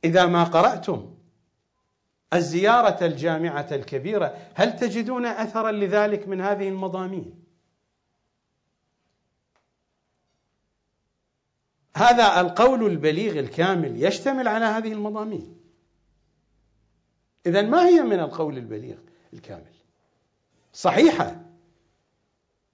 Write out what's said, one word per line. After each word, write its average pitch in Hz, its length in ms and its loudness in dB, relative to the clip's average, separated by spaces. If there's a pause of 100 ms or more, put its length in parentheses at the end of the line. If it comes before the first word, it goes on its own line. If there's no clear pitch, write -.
إذا 165 220 4
ما 170 180 4
قرأتم 165 680 0 (1160)
الزيارة 185 720 2
الجامعة 156 680 -4
الكبيرة، 147 840 -6
هل 226 220 0
تجدون 240 500 -4
أثراً 220 460 -4
لذلك 208 560 0
من 190 120 -6
هذه 196 280 -2
المضامين؟ 185 760 -8 (4000)
هذا 214 440 6
القول 226 460 2
البليغ 160 520 -2
الكامل 147 680 -2
يشتمل 262 440 0
على 220 160 0
هذه 220 280 -2
المضامين. 214 680 -8 (1900)
إذن 196 240 2
ما 349 160 4
هي 339 160 8
من 208 180 0
القول 151 380 -4
البليغ 110 400 -14 (340)
الكامل؟ - 420 -20 (1000)
صحيحة، - 680 2 (1300)